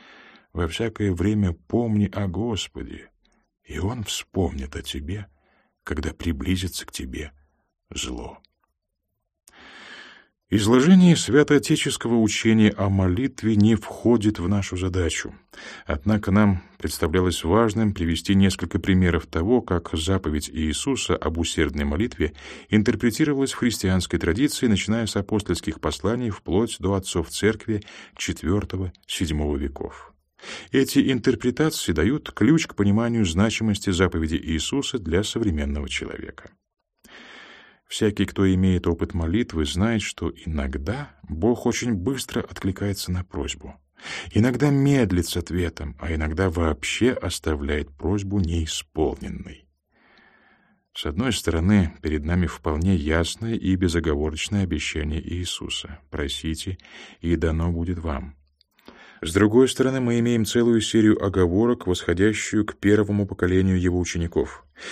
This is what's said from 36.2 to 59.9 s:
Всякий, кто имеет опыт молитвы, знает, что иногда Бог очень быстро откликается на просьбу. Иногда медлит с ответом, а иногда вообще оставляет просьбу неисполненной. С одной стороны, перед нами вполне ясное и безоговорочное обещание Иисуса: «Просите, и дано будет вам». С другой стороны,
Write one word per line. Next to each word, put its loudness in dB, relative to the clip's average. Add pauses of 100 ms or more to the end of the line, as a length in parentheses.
Всякий, 0
кто 2
имеет 2
опыт -2
молитвы, -2
знает, 0
что -6 (120)
иногда -4
Бог 0
очень 0
быстро -4
откликается -4
на -4
просьбу. -10 (560)
Иногда 4
медлит 4
с -6
ответом, -4
а -6
иногда 0
вообще 0
оставляет -4
просьбу -2
неисполненной. -4 (1300)
С -10
одной -2
стороны, 2
перед -2
нами 2
вполне 0
ясное -2
и 0
безоговорочное 0
обещание -4
Иисуса: -8 (100)
«Просите, -6 (420)
и 0
дано 0
будет -4
вам». -6 (880)
С -6
другой 6
стороны, 0